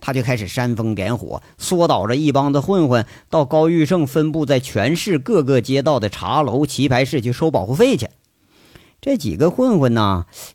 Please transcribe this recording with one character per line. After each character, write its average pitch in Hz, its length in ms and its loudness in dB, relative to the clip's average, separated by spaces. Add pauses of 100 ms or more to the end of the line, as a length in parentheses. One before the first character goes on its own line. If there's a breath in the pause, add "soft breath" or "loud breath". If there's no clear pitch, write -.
他 135 120 -6
就 131 100 -2
开 127 140 -2
始 101 120 -6
煽 123 260 -2
风 110 220 -4
点 101 200 -4
火， - 240 -10 (160 soft breath)
缩 170 300 0
导 107 220 0
着 120 80 0
一 147 160 2
帮 139 200 2
子 143 60 2
混 170 300 2
混 123 180 2 (240 loud breath)
到 160 140 2
高 160 240 2
玉 165 180 2
胜 170 200 0
分 156 260 0
布 156 120 -2
在 135 140 2
全 123 380 -2
市 165 240 -2
各 170 240 2
个 127 160 2
街 135 220 0
道 135 180 2
的 104 80 -2
茶 123 340 -2
楼、 135 240 0
棋 139 220 -2
牌 127 160 2
室 131 160 -2
去 120 120 -2
收 160 180 -2
保 95 140 -2
护 113 100 -4
费 233 220 4
去。 - 120 -6 (920 soft breath)
这 277 160 -2
几 104 200 -4
个 151 140 2
混 247 280 2
混 123 160 2
呢， 98 300 0 (300 loud breath)